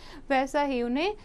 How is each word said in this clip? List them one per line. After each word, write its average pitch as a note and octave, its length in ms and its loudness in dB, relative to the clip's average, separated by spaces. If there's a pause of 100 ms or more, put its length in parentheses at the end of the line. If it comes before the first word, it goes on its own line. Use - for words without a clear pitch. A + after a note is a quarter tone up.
(300)
वैसा C#4 320 4
ही C4+ 200 0
उन्हें, C#4+ 320 0 (100)